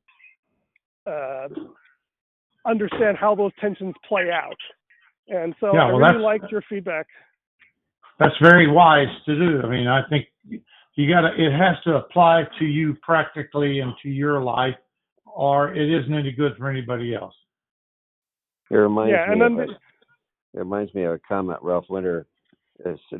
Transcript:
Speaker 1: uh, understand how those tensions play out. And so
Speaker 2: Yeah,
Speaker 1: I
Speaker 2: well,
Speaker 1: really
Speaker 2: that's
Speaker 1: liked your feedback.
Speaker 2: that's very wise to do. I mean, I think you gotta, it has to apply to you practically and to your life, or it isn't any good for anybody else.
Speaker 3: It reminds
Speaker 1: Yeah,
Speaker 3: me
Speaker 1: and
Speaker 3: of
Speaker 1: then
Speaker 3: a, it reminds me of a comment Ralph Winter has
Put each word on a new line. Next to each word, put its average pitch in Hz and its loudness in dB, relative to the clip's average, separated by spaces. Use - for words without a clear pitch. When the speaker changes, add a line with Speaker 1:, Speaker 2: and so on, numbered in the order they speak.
Speaker 1:
uh, 135 -10
understand 214 -2
how 214 0
those 196 -2
tensions 190 -8
play 185 -4
out. 151 -6
And 170 -6
so 202 0
Speaker 2:
Yeah, 151 6
Speaker 1:
I - 2
Speaker 2:
well, 127 2
Speaker 1:
really 165 8
Speaker 2:
that's 220 -2
Speaker 1:
liked 214 -2
your 208 -6
feedback. 175 -10
Speaker 2:
that's - 2
very 170 8
wise 151 6
to 151 -2
do. 156 0
I 113 -4
mean, 123 -2
I 131 0
think 147 -2
you 147 0
gotta, 170 4
it 160 2
has 170 0
to 165 0
apply 165 2
to 160 -2
you 151 -2
practically 147 -2
and 127 -6
to 143 -10
your 143 -2
life, 127 -2
or 143 -2
it 151 -2
isn't 151 -2
any 143 -4
good 139 -4
for 135 -8
anybody 120 -6
else. 95 -14
Speaker 3:
It - 0
reminds 107 2
Speaker 1:
Yeah, 175 2
Speaker 3:
me 208 -2
Speaker 1:
and 220 0
Speaker 3:
of 233 4
Speaker 1:
then - -4
Speaker 3:
a, - -14
it - -20
reminds 98 -6
me 95 -4
of 85 -2
a 80 -8
comment 95 -6
Ralph 87 -4
Winter 90 -6
has 85 -8